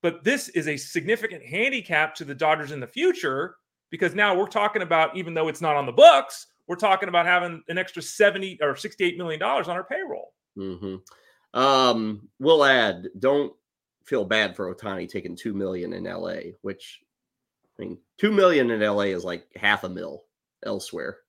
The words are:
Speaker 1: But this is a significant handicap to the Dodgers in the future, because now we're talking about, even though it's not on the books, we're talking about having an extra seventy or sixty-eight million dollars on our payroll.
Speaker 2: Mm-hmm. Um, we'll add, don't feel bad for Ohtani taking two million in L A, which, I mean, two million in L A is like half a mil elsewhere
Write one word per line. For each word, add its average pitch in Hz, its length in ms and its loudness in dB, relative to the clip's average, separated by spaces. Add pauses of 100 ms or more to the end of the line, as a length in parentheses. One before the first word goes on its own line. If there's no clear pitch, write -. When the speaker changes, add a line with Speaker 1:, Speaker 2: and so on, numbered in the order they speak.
Speaker 1:
But 170 220 -2
this 277 260 0
is 151 200 -4
a 147 80 -4
significant 185 640 -6
handicap 170 720 -2
to - 80 -14
the 139 100 -12
Dodgers 151 380 0
in 147 80 -10
the 120 80 -10
future, 180 720 -2 (320)
because 170 260 -2
now 208 180 2
we're 190 140 0
talking 208 340 0
about, 165 360 2
even 170 160 -8
though 160 160 0
it's 151 100 -8
not 156 160 2
on 143 100 0
the 123 60 -6
books, 262 560 6 (200)
we're 175 100 -4
talking 196 320 0
about 175 160 2
having 175 420 0
an 170 100 -4
extra 185 240 -6
seventy 196 600 0
or 147 160 0
sixty-eight 180 400 -4
million 165 240 -6
dollars 233 260 0
on 175 80 -4
our 185 80 -6
payroll. 311 500 -8 (240)
Speaker 2:
Mm-hmm. 95 1000 -10
Um, 120 720 4 (100)
we'll 151 240 6
add, 107 440 2 (120)
don't 139 340 0 (520)
feel 120 200 -2
bad 104 300 0
for 92 180 -6
Ohtani 92 360 -8
taking 90 260 -8
two 107 180 -8
million 92 400 -4
in 92 140 -8
L 90 220 -6
A, - 320 -10
which, - 400 -12 (760)
I - 40 -12
mean, 90 160 -10 (200)
two 208 140 2
million 170 400 6
in 110 100 0
L 104 200 2
A 101 100 0
is 90 140 -4
like 87 220 -10 (100)
half 104 260 2
a 92 60 -8
mil 87 340 -12 (400)
elsewhere 90 540 -8 (120)